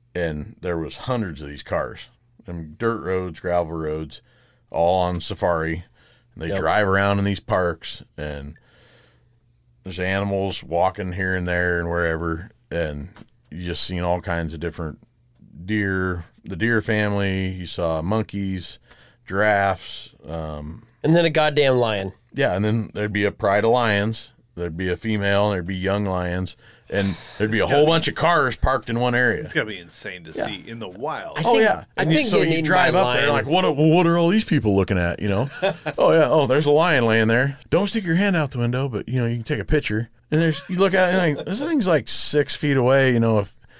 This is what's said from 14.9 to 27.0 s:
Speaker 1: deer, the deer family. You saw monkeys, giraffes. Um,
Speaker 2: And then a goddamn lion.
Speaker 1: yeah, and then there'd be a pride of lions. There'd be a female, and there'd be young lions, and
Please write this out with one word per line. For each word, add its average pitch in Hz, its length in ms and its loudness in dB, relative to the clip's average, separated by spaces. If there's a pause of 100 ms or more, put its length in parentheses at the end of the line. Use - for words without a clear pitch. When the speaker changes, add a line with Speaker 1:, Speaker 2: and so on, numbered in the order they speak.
Speaker 1:
deer, 95 600 -2 (180)
the 92 120 -10
deer 110 260 0
family. 101 680 0
You 92 160 -8
saw 82 360 -2
monkeys, 98 800 -4 (480)
giraffes. 98 840 0 (140)
Um, 78 560 -8 (200)
Speaker 2:
And 160 120 2
then 170 100 4
a 165 40 0
goddamn 147 480 2
lion. 104 360 0 (200)
Speaker 1:
yeah, 127 220 0
and 101 100 0
then 110 280 -2
there'd 104 200 -4
be 101 120 0
a 98 60 0
pride 101 320 0
of 113 80 4
lions. 110 600 0 (240)
There'd 85 220 -6
be 92 120 -2
a 87 80 -2
female, 101 500 0
and 101 80 0
there'd 90 120 -4
be 95 80 -4
young 98 300 0
lions, 90 500 -2 (340)
and 98 260 0 (220)